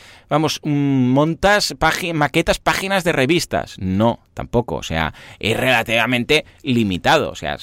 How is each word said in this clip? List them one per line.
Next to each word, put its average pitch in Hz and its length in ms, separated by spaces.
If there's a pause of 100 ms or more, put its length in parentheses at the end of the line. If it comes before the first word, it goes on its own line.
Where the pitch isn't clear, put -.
(300)
vamos, 151 340
mm, 156 60
montas 143 1080
pagi-, 165 340
maquetas, 165 460
páginas 190 460
de 170 60
revistas. 135 680
No, 98 400 (160)
tampoco, - 400
o 60 80
sea, 80 320 (240)
es 110 180
relativamente 120 880 (160)
limitado, 117 720
o - 40
sea, 71 260